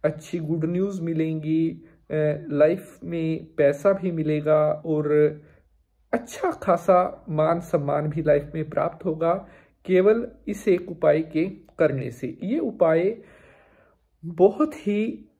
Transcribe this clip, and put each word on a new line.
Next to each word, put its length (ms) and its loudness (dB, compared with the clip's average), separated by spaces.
अच्छी 340 -4
गुड 260 -4
न्यूज़ 380 -4
मिलेंगी, 800 -4
अ, 480 -4
लाइफ 560 0
में 500 -6
पैसा 380 2
भी 180 -2
मिलेगा 600 2
और 680 2
अच्छा 380 -4
खासा 800 2
मान 320 0
सम्मान 480 -2
भी 140 -4
लाइफ 320 2
में 160 -6
प्राप्त 340 -4
होगा, 440 -2
केवल 440 4
इस 200 -4
एक 220 0
उपाय 320 2
के 300 -4
करने 320 0
से। 320 -10
ये 160 -2
उपाय 600 2
बहुत 500 2
ही 640 -4